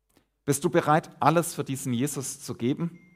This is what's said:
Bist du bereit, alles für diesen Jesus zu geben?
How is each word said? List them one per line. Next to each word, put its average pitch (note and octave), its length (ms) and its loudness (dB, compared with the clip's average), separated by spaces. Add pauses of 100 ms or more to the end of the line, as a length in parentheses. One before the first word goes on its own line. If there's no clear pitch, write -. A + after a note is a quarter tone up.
(460)
Bist C#3+ 180 0
du F3 80 0
bereit, D#3+ 480 2
alles D#3+ 340 4
für D3 100 -6
diesen C3+ 300 -4
Jesus C3 480 -4
zu - 140 -10
geben? D3 440 -2 (160)